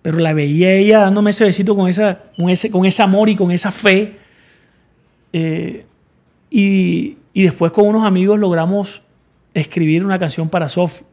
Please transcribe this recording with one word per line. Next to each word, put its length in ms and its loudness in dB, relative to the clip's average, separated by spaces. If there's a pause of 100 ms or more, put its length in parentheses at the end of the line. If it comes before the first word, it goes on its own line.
pero 180 -4
la 140 0
veía 400 2
ella 280 4
dándome 300 2
ese 140 0
besito 320 0
con 140 0
esa, 300 -2 (160)
con 120 -2
ese, 220 -2
con 160 0
ese 160 0
amor 260 2
y 80 0
con 140 0
esa 200 -2
fe. 460 0 (1160)
Eh, 520 -6 (680)
y, 680 0 (160)
y 120 0
después 280 0
con 140 2
unos 180 0
amigos 340 2
logramos 640 -2 (520)
escribir 500 -2
una 140 -2
canción 300 -4
para 200 -4
Sofi. 440 -4